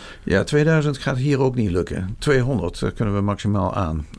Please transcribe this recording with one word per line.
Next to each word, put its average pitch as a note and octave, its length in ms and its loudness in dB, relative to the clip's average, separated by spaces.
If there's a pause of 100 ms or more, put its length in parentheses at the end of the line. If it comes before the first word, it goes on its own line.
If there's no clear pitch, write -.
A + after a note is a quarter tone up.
(220)
Ja, F#2 220 2
tweeduizend D3+ 540 2
gaat C3+ 180 -2
hier C3+ 240 2
ook C3 140 2
niet A2 160 0
lukken. F2+ 480 -2
Tweehonderd, B2 640 0
eh, G#2 120 0
kunnen G#2 200 -2
we G2+ 60 0
maximaal G2+ 540 0
aan. D#2+ 320 -2 (120)